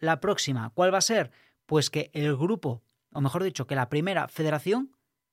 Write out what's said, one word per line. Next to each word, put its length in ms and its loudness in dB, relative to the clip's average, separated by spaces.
La 200 2
próxima, 500 -2
¿cuál 220 2
va 60 4
a 40 0
ser? 280 0
Pues 220 2
que 260 -4
el 220 0
grupo, 460 -2
o 80 -4
mejor 240 0
dicho, 240 -4
que 80 -2
la 120 0
primera 380 0
federación, 640 -2